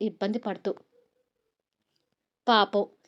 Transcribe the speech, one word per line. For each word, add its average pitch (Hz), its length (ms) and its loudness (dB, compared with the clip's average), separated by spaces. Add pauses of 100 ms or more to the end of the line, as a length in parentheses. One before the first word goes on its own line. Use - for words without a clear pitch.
ఇబ్బంది 208 380 -4
పడుతూ. 202 320 -6 (1800)
"పాపం, 208 380 4 (220)